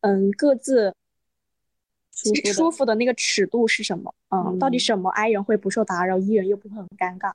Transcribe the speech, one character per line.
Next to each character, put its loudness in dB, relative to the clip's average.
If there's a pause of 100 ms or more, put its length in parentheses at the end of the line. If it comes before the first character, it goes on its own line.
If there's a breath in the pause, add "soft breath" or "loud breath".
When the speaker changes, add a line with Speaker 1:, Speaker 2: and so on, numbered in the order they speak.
Speaker 1:
嗯， 4
各 4
自 2 (1200)
Speaker 2:
舒 -4
服 2
的。 0
Speaker 1:
舒 2
服 -2
的 0
那 0
个 2
尺 0
度 2
是 -2
什 -4
么？ -12 (160)
嗯， 0
Speaker 2:
嗯。 -2
Speaker 1:
到 2
底 0
什 0
么 -2
I 0
人 0
会 0
不 -2
受 0
打 -2
扰， 0
E 0
人 2
又 2
不 -18
会 -16
很 -12 (100)
尴 -6
尬？ -6